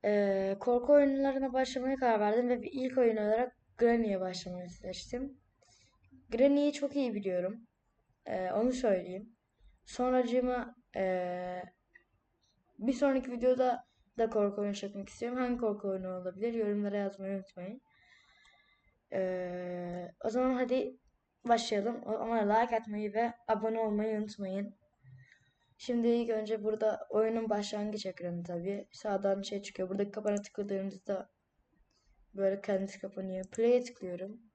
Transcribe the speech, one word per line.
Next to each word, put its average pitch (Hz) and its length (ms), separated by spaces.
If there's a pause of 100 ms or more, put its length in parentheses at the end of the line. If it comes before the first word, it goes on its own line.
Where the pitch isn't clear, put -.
Ee, 196 540
korku 247 340
oyunlarına 269 600
başlamaya 262 420
karar 240 240
verdim 220 300
ve 247 200
ilk 254 280
oyun 233 200
olarak 220 400 (200)
Granny'e 233 420
başlamayı 180 500
seçtim. 247 680 (920)
Granny'yi 285 440
çok 285 220
iyi 254 180
biliyorum. 196 540 (580)
Ee, 185 260
onu 233 200
söyleyeyim. 208 640 (500)
Sonracığıma, 247 920 (200)
ee, 180 680 (1160)
bir 240 140
sonraki 262 380
videoda 254 560 (300)
da 226 120
korku 208 320
oyunu 202 140
çekmek 202 340
istiyorum. 240 280
Hangi 247 200
korku 208 320
oyunu 185 280
olabilir? 190 360
Yorumlara 208 440
yazmayı 196 380
unutmayın. 190 460 (1300)
Ee, 180 1000 (120)
o 233 60
zaman 254 240
hadi 254 440 (480)
başlayalım. 226 600
O, 220 140
ama 226 160
like 226 420
atmayı 214 360
ve 233 200 (140)
abone 220 320
olmayı 214 400
unutmayın. 202 560 (1000)
Şimdi 240 300
ilk 233 220
önce 214 340
burada 214 460
oyunun 226 400
başlangıç 208 560
ekranı 175 380
tabii. 175 480
Sağdan 196 500
şey 196 200
çıkıyor. 185 280
Buradaki 202 220
kapana 208 300
tıkladığımızda 196 880 (1040)
böyle 196 280
kendisi 196 380
kapanıyor. 190 460
Play'e 240 380
tıklıyorum. 196 580 (140)